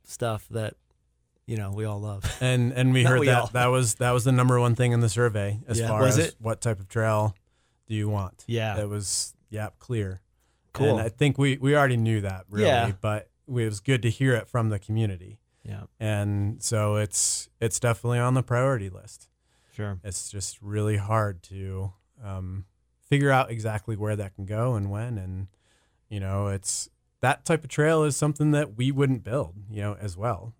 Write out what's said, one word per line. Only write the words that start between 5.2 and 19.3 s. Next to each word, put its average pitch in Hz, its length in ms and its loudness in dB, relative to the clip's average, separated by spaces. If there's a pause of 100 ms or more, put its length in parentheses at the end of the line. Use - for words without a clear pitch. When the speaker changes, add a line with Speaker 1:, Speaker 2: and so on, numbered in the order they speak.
Speaker 2:
as 117 120 -2
Speaker 1:
Yeah. 113 80 0
Speaker 2:
far 107 140 2
Speaker 1:
Was 127 180 6
Speaker 2:
as 165 100 2
Speaker 1:
it? - 100 -12
Speaker 2:
what 113 220 -4
type 110 180 -2
of 98 80 -16
trail 107 480 0 (520)
do 113 60 -6
you 107 160 -2
want? 98 380 -6
Speaker 1:
Yeah. 110 320 -2
Speaker 2:
It 104 100 -4
was, - 460 -6 (160)
yeah, 107 260 -8
clear. 98 440 -6 (520)
Speaker 1:
Cool. 131 240 2
Speaker 2:
And - 40 -2
I 113 80 -4
think 143 280 2
we, 135 200 2
we 135 180 2
already 135 220 4
knew 113 240 2
that, 95 280 -6
really, 104 160 2
Speaker 1:
Yeah. 117 340 4
Speaker 2:
but 107 300 -4 (160)
we, 123 180 -2
it 113 40 0
was 107 120 -4
good 131 220 0
to 120 80 2
hear 131 240 2
it 110 140 0
from 113 220 0
the 104 100 -2
community. 104 580 -4 (260)
Speaker 1:
Yeah. 101 200 -12 (160)
Speaker 2:
And 104 640 -2
so 104 320 0
it's, - 540 -2 (120)
it's 117 180 0
definitely 120 400 0
on 127 140 2
the 131 100 4
priority 123 460 0
list. 95 400 -18 (460)